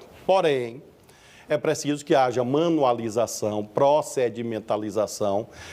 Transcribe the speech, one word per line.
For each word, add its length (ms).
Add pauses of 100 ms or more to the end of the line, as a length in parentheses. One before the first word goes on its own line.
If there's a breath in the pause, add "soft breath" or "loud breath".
(260)
Porém, 560 (680 loud breath)
é 80
preciso 480
que 100
haja 300
manualização, 1200
procedimentalização, 1800 (260 loud breath)